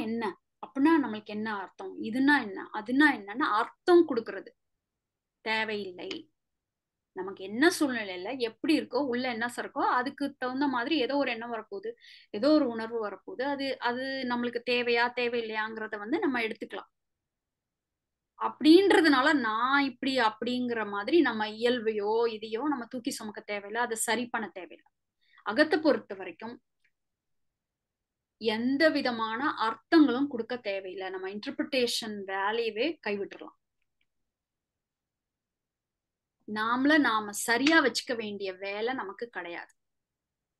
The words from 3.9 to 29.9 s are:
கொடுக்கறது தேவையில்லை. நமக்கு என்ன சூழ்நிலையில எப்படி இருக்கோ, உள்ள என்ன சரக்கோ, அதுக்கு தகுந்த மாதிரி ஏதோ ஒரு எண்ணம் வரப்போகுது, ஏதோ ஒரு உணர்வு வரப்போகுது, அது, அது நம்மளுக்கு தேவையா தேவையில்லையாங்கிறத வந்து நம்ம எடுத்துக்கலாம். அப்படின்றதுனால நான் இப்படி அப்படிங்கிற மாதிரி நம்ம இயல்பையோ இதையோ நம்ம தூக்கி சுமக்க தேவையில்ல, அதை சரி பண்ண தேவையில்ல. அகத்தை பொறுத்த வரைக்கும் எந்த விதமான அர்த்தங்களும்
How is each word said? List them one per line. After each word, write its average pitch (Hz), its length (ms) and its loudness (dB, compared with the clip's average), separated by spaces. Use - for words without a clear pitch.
கொடுக்கறது 220 460 -4
தேவையில்லை. 208 680 -4
நமக்கு 185 280 -8
என்ன 214 260 -2
சூழ்நிலையில 214 580 -4
எப்படி 247 360 -2
இருக்கோ, 247 320 0
உள்ள 247 220 -2
என்ன 233 200 -4
சரக்கோ, 240 340 -8
அதுக்கு 277 320 -2
தகுந்த 262 320 -2
மாதிரி 254 300 -2
ஏதோ 254 180 0
ஒரு 269 140 0
எண்ணம் 233 240 -6
வரப்போகுது, 214 360 -8
ஏதோ 214 160 2
ஒரு 302 180 6
உணர்வு 233 320 -6
வரப்போகுது, 208 460 -6
அது, 277 220 -2
அது 240 260 -2
நம்மளுக்கு 240 420 -4
தேவையா 240 480 2
தேவையில்லையாங்கிறத 220 840 -4
வந்து 220 200 -2
நம்ம 277 240 0
எடுத்துக்கலாம். 214 480 -8
அப்படின்றதுனால 302 880 6
நான் 247 460 2
இப்படி 262 340 -4
அப்படிங்கிற 233 680 0
மாதிரி 208 320 0
நம்ம 226 300 -2
இயல்பையோ 220 600 0
இதையோ 220 420 -6
நம்ம 254 180 -4
தூக்கி 254 240 -8
சுமக்க 214 300 -10
தேவையில்ல, 208 420 -6
அதை 226 140 -2
சரி 226 300 -2
பண்ண 226 220 -6
தேவையில்ல. - 380 -16
அகத்தை 302 320 4
பொறுத்த 247 360 0
வரைக்கும் 190 400 -14
எந்த 233 500 0
விதமான 233 500 -2
அர்த்தங்களும் 262 720 4